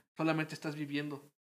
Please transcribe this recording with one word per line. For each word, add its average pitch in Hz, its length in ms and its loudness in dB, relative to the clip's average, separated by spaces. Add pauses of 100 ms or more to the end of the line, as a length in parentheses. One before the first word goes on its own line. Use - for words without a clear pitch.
(180)
solamente 160 380 2
estás 147 200 -6
viviendo. 147 460 -2 (280)